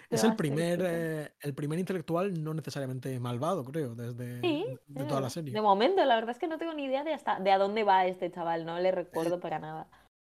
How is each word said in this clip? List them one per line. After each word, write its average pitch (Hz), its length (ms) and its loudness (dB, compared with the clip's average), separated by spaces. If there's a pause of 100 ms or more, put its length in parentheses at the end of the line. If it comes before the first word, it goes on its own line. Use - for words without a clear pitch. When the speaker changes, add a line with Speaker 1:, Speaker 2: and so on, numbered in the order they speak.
(100)
Speaker 1:
de 233 60 0
Speaker 2:
Es 220 80 2
el 226 60 6
Speaker 1:
Buster 220 60 2
Speaker 2:
primer, 170 420 0
Speaker 1:
Keaton". 175 180 0
Speaker 2:
eh, 160 440 -4
el 143 140 -6
primer 151 240 -4
intelectual 180 640 -2
no 156 120 -4
necesariamente 131 680 -6
malvado, 127 440 -2
creo, 131 320 -6
desde, 123 440 -8
Speaker 1:
Sí, 339 240 0
Speaker 2:
de, 466 220 -8
de 143 160 -8
Speaker 1:
es - 60 -4
Speaker 2:
toda 139 120 0
la 135 60 -2
Speaker 1:
verdad. - 20 -6
Speaker 2:
serie. 151 240 -6
Speaker 1:
De 214 80 -2
momento, 233 440 6
la 262 100 6
verdad 226 160 2
es 240 80 -8
que 359 100 -2
no 320 80 -4
tengo 330 160 -6
ni 294 120 -6
idea 269 200 -2
de 320 100 -2
hasta, - 260 -2
de 190 100 4
a 196 80 8
dónde 202 260 2
va 190 220 6
este 185 240 -2
chaval, 165 340 -4
no 170 140 -6
le 185 120 2
Speaker 2:
Eh, - 20 4
Speaker 1:
recuerdo 175 480 -2
para 156 180 -4
nada. 156 300 -10 (480)